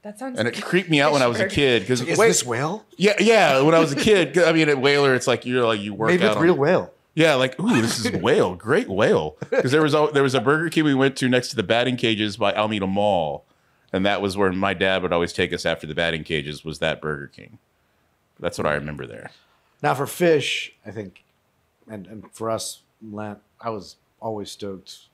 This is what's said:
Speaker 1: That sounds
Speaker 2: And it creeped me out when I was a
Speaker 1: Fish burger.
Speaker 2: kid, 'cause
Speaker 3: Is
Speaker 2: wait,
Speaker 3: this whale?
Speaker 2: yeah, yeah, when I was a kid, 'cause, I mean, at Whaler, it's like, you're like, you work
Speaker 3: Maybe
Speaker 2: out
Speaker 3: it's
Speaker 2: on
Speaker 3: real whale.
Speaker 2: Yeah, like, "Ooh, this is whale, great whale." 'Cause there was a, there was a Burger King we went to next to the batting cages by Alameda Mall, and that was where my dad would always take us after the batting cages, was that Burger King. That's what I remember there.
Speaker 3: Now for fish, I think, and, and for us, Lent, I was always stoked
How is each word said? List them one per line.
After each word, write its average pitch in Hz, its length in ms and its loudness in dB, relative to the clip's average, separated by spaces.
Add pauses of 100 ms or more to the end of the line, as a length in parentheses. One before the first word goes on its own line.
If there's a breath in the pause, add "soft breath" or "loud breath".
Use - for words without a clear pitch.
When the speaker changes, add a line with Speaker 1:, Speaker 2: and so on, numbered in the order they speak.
Speaker 1:
That 208 160 -18
sounds 254 200 -10
Speaker 2:
And 113 80 -2
it - 140 -6
creeped 180 280 -2
me 147 120 4
out 147 100 4
when 143 100 2
I 123 60 4
was 117 100 0
a 101 60 0
Speaker 1:
Fish 98 120 -4
burger. - 0 - (240)
Speaker 2:
kid, 98 80 -6
'cause 123 140 0
Speaker 3:
Is 147 160 -2
Speaker 2:
wait, 220 120 6
Speaker 3:
this - 160 0
whale? 139 400 -6 (100)
Speaker 2:
yeah, 196 240 2
yeah, 185 420 4
when 156 140 6
I 165 40 6
was 156 120 2
a 139 60 -4
kid, 160 360 4
'cause, 175 120 4
I 165 80 4
mean, 156 160 4
at 139 100 2
Whaler, 143 360 4
it's 120 120 -2
like, 123 180 0
you're 123 200 0
like, 113 160 2
you 104 120 -8
work 107 180 0
Speaker 3:
Maybe 175 120 2
Speaker 2:
out - 40 2
Speaker 3:
it's - 100 0
Speaker 2:
on 131 60 2
Speaker 3:
real 175 120 4
whale. 139 380 0 (200)
Speaker 2:
Yeah, 156 220 4
like, 127 240 0
"Ooh, 180 220 2
this 113 240 -2
is - 60 -2 (100)
whale, 110 340 2
great 151 320 -2
whale." 101 440 0 (180)
'Cause - 220 0
there 156 100 4
was 151 140 2
a, 151 180 2
there 139 100 4
was 131 120 0
a 131 40 2
Burger 156 300 0
King 156 160 0
we 143 80 2
went 135 240 2
to 131 100 -2
next 127 220 0
to - 80 -10
the 110 60 -2
batting 120 340 0
cages 107 400 -2
by 101 160 0
Alameda 107 340 -2
Mall, 95 560 -2 (480)
and 95 140 -2
that 98 160 0
was 98 160 -4
where 95 160 2
my 98 200 0
dad 95 280 0
would 90 100 -2
always 87 220 0
take 87 180 -2
us 87 140 -8
after 80 220 -2
the 76 80 -8
batting 82 280 -2
cages, 73 400 -6
was 78 160 -12
that 78 220 -4
Burger 73 260 -8
King. - 300 -20 (840)
That's - 180 -6
what 82 100 -2
I 76 80 0
remember 71 320 -8
there. 57 240 -18 (520 soft breath)
Speaker 3:
Now 147 100 0
for 135 140 -4
fish, - 680 0 (120)
I 107 60 -16
think, 98 320 -14 (680)
and, 98 180 -16
and 107 240 -20
for 110 180 -8
us, - 320 -6 (200)
Lent, 104 380 -12 (200)
I 117 120 -8
was 95 240 -12 (260)
always 107 300 -8
stoked 98 480 -14 (140)